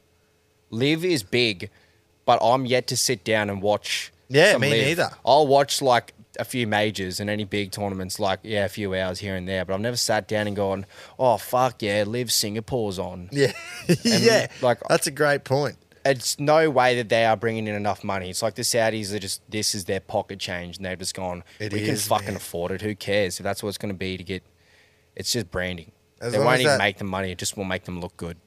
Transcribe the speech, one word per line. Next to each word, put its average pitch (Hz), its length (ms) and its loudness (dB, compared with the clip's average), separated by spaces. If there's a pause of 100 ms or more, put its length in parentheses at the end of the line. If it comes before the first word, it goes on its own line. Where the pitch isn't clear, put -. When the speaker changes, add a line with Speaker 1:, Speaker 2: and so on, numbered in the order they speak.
(720)
Speaker 1:
Liv 143 340 0
is 165 200 0
big, 104 460 0 (560)
but 120 160 6
I'm 127 240 4
yet 123 220 0
to 127 100 -2
sit - 260 -2
down 107 260 0
and 98 120 -4
watch - 500 -2 (180)
Speaker 2:
Yeah, 165 240 6
Speaker 1:
some 123 80 2
Speaker 2:
me 135 80 2
Speaker 1:
Liv. 113 160 2
Speaker 2:
neither. 156 240 0 (160)
Speaker 1:
I'll 147 220 6
watch, 135 340 4
like, 123 320 2 (260)
a - 60 -6
few 123 200 -2
majors 104 540 0
and 104 100 -4
any 104 140 -2
big 101 280 -4
tournaments, 95 480 -6
like, 95 240 0
yeah, 107 200 -2
a 92 60 -2
few 98 260 -4
hours 92 240 -2
here 98 160 -6
and 90 120 -6
there. 92 180 -2
But 95 80 -4
I've 98 80 -2
never 120 160 -2
sat 107 320 0
down 107 180 0
and 101 80 -4
gone, 98 300 -2 (340)
"Oh, 123 180 4
fuck 127 440 -2
yeah, 104 260 0
Liv 117 240 -4
Singapore's 107 680 -2
on." 90 340 -8
Speaker 2:
Yeah. 143 200 2 (180)
<laughs> - 200 -8
Speaker 1:
And, 180 160 4
Speaker 2:
Yeah. 220 420 4 (140)
Speaker 1:
like, 120 260 2
Speaker 2:
That's 165 200 2
a 160 40 -4
great 143 320 0
point. 131 340 0 (280)
Speaker 1:
it's 135 340 0
no 156 300 6
way 127 260 6
that 117 140 -2
they 113 160 6
are 113 100 4
bringing 113 320 -2
in 104 80 -4
enough 104 280 -2
money. 98 260 -4
It's 92 120 -6
like 110 140 -2
the 123 60 -8
Saudis 110 520 0
are 104 60 -4
just, 95 300 -8
this 107 260 -2
is 95 100 -8
their 98 140 -2
pocket 98 400 -6
change, 87 380 -8
and 98 80 -10
they've 92 120 -6
just 90 160 -8
gone, 90 300 -8 (160)
Speaker 2:
It 104 140 -6
Speaker 1:
"We 104 80 -2
can 107 80 0
Speaker 2:
is, 117 180 -2
Speaker 1:
fucking 104 200 0
Speaker 2:
man. 92 100 -4
Speaker 1:
afford 90 340 -6
it. 95 100 -6
Who 107 140 -4
cares?" 98 440 -2
If 90 40 -10
that's 98 180 -4
what 107 80 -4
it's 98 80 -6
gonna 101 160 -6
be 92 240 -6
to 90 60 -12
get, 90 180 -6 (760)
it's - 160 -4
just 113 180 -4
branding. 90 400 -6 (300)
Speaker 2:
As 120 100 -6
Speaker 1:
They 104 60 0
Speaker 2:
long 139 80 4
Speaker 1:
won't 123 100 6
Speaker 2:
as 127 60 4
Speaker 1:
even 147 120 4
Speaker 2:
that 131 60 4
Speaker 1:
make 101 180 0
the - 60 -8
money. 95 280 -4
It 87 60 -8
just - 200 -6
will 101 80 -4
make 92 180 -4
them 90 160 -8
look 85 160 -10
good. 85 320 -10